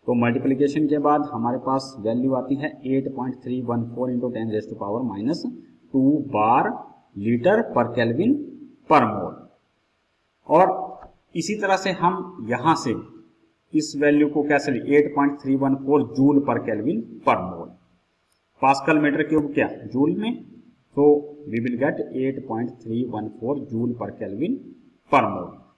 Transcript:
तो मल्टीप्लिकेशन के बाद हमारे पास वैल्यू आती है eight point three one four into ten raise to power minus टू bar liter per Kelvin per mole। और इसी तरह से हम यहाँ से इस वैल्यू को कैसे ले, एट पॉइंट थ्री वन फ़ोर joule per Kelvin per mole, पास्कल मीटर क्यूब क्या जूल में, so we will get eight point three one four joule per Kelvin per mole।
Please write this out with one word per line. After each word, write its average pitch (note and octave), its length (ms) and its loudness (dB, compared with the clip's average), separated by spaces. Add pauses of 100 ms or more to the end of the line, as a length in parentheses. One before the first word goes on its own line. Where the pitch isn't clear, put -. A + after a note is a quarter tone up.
तो B2 80 0
मल्टीप्लिकेशन C3+ 720 2
के D3 120 2
बाद D3 220 4 (100)
हमारे A#2+ 260 -2
पास C3+ 420 -4
वैल्यू A#2+ 340 0
आती B2+ 220 -2
है D3 140 -4 (180)
eight C3+ 260 0
point B2+ 320 -6
three B2 240 -4
one A#2 240 -2
four B2+ 160 -4
into B2 240 -2
ten A2 200 -4
raise G#2+ 180 -4
to G#2+ 100 -10
power G#2 240 -4
minus A2 340 -4 (540)
टू C3+ 80 2 (320)
bar A2 260 4 (600)
liter A#2+ 360 2 (160)
per A#2+ 140 2 (100)
Kelvin B2+ 400 2 (540)
per D3 160 8
mole। G2+ 280 -4 (1160)
और F#3 240 6 (640)
इसी G#3 260 -2
तरह F#3+ 160 2
से F#3+ 160 -2
हम F3 560 -2
यहाँ C3 260 2
से A#2+ 180 -4 (800)
इस D3+ 280 0
वैल्यू D3 280 6
को D3 140 0
कैसे D3 280 0
ले, C3+ 260 2
एट C#3+ 180 4
पॉइंट C#3 260 0
थ्री C3+ 140 0
वन C3+ 220 2
फ़ोर C3+ 300 2 (120)
joule C#3 260 6
per A#2 220 0
Kelvin A#2 340 -2 (240)
per B2 160 4
mole, - 320 -10 (880)
पास्कल C#3 380 4
मीटर D3 280 2
क्यूब D3+ 260 2
क्या A#2 140 2 (200)
जूल D3 300 2
में, A3 140 -2 (640)
so C#3+ 80 4 (460)
we A2+ 160 -2
will B2 160 -2
get D#3 340 -2
eight C3 320 -4
point A2+ 340 -6
three A#2 300 -4
one G#2+ 280 -8
four C3+ 260 -4
joule A#2 340 -4
per G2+ 160 -8
Kelvin A2+ 480 -6 (480)
per B2 160 4
mole। F2+ 260 -8 (240)